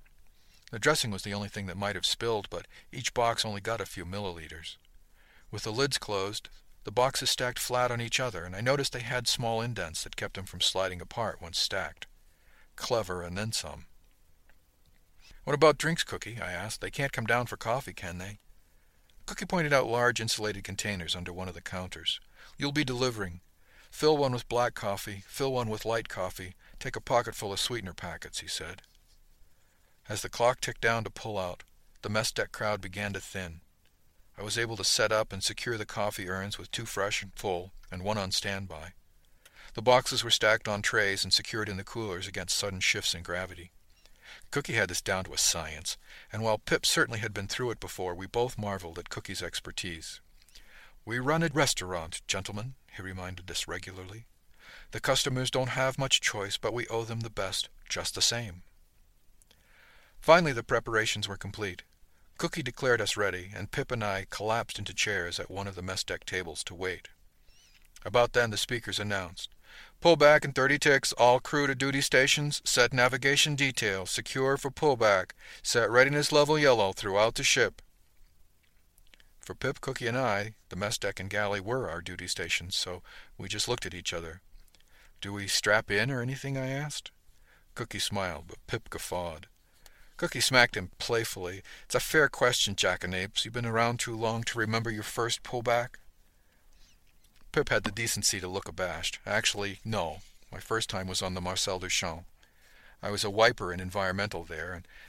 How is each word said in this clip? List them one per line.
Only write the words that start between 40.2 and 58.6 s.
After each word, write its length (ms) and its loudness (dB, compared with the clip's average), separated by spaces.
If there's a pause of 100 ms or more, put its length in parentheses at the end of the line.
were 80 -2
stacked 360 4
on 140 -2
trays 420 2
and 80 -6
secured 380 0
in 80 -6
the 60 -6
coolers 440 -6
against 300 -4
sudden 220 -2
shifts 340 2
in 80 -8
gravity. 500 -6 (800)
Cookie 240 -2
had 160 2
this 140 -4
down 220 0
to 80 -12
a 40 -10
science, 600 -2 (340)
and 100 -6
while 160 2
Pip 260 0
certainly 360 2
had 140 -4
been 140 -6
through 220 -2
it 100 -6
before, 360 -6
we 100 -8
both 320 0
marveled 400 -6
at 120 -12
Cookie's 340 -8
expertise. 760 -8 (840)
"We 140 -2
run 240 2
a 100 2
restaurant, 760 0
gentlemen," 460 -4 (220)
he 80 -10
reminded 480 -8
us 160 -4
regularly. 580 -10 (680)
"The 80 -6
customers 520 2
don't 180 0
have 300 0
much 220 4
choice, 360 -2
but 160 0
we 140 -2
owe 160 -2
them 160 -6
the 100 -4
best, 400 -4 (180)
just 280 -4
the 60 -2
same." 420 0 (1600)